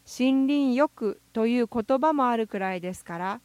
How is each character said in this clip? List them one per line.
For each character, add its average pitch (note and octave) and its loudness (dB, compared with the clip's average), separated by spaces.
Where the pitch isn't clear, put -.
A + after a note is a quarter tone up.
森 C4+ 2
林 C#4 2
浴 B3+ -2
と A3+ 0
い A#3+ 2
う A#3 0
言 A#3+ -2
葉 D#4 2
も C4+ 2
あ A#3+ 0
る A3 -2
く G#3 -8
ら F#3+ -4
い F3+ -8
で F3+ -6
す - -18
か E3+ -10
ら F#3+ -6